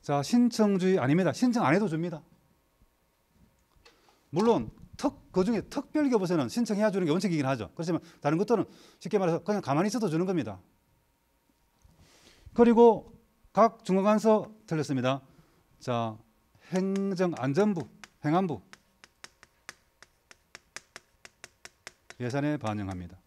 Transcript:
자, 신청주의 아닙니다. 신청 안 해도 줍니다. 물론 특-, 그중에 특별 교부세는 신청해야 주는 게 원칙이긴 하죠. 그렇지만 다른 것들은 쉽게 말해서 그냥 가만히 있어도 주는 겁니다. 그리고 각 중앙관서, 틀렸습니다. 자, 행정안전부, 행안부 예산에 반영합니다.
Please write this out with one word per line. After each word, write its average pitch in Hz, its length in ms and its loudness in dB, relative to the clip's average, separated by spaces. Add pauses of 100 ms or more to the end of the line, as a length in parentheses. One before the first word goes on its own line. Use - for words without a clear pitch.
자, 143 200 -2
신청주의 202 760 2
아닙니다. 147 320 2
신청 240 340 0
안 143 80 4
해도 208 140 2
줍니다. 160 340 -6 (2000)
물론 175 400 0 (260)
특-, - 360 -6
그중에 190 300 0
특별 285 480 -4
교부세는 175 380 0
신청해야 214 440 -2
주는 180 140 -2
게 143 40 0
원칙이긴 170 340 0
하죠. 127 300 -4
그렇지만 165 260 -4 (200)
다른 151 180 0
것들은 208 260 0 (360)
쉽게 202 180 -4
말해서 170 240 0
그냥 208 200 -4
가만히 151 260 0
있어도 214 200 -4
주는 160 160 0
겁니다. 120 360 -4 (1900)
그리고 233 680 6 (340)
각 226 320 2
중앙관서, 208 680 2 (160)
틀렸습니다. 139 540 -2 (580)
자, 117 360 -4 (540)
행정안전부, 185 1200 -2 (360)
행안부 156 380 0 (3500)
예산에 139 360 -4
반영합니다. 95 600 -8 (100)